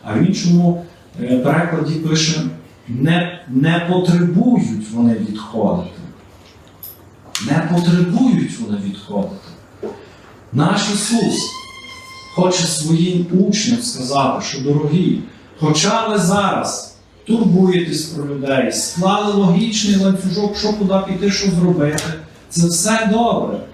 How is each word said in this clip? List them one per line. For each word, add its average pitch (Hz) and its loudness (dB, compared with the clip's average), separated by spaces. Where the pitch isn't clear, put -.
а 107 -8
в 139 2
іншому, 175 2
е, 254 0
перекладі 156 0
пише, 156 -2
«Не, 165 -2
не 165 0
потребують 175 2
вони 117 2
відходити». 104 -4
Не 160 0
потребують 175 2
вони 104 -4
відходити. 98 -6
Наш 180 2
Ісус 226 0
хоче 180 0
своїм 170 0
учням 233 2
сказати, 131 -2
що, 131 -8
дорогі, 147 2
хоча 202 2
ви 208 0
зараз - 0
турбуєтесь 180 2
про 143 -8
людей, 135 0
склали 202 0
логічний 202 2
ланцюжок, 190 0
що 214 -2
куди 190 0
піти, 196 0
що 196 0
зробити, 151 2
це 170 0
все 214 0
добре. 226 0